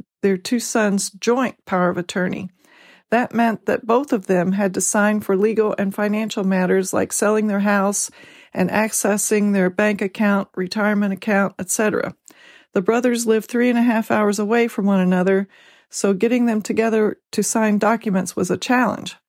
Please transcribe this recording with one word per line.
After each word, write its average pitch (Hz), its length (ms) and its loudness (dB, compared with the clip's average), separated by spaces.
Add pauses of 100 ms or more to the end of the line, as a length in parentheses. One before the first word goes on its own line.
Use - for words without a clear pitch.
(200)
their 196 160 2
two 233 240 -4
sons 208 480 -2
joint 233 560 -2
power 180 240 0
of 170 80 -2
attorney. 180 540 -6 (580)
That 233 260 -2
meant 226 320 0
that - 200 -2
both 247 260 0
of 202 140 -2
them 185 260 2
had 196 220 0
to 190 60 -4
sign 208 400 0
for 196 160 0
legal 214 400 0
and 196 160 -2
financial 208 520 -2
matters 190 480 0
like 190 200 -2
selling 214 360 0
their 202 120 0
house 202 500 0 (440)
and 185 160 0
accessing 208 800 0
their 185 160 2
bank 208 320 0
account, 202 540 0
retirement 202 580 0
account, 196 460 0
et 185 120 -8
cetera. - 440 -2 (580)
The 202 100 2
brothers 233 440 0
lived 220 220 2
three 247 200 2
and 240 100 2
a 233 40 4
half 226 300 0
hours 208 260 2
away 233 300 2
from 202 180 -2
one 196 140 4
another, 185 480 2 (400)
so 196 260 0
getting 233 320 0
them 214 160 0
together 220 560 0 (140)
to 208 100 0
sign 214 360 0
documents 202 580 0
was 185 140 -2
a 180 60 0
challenge. 247 600 -2 (120)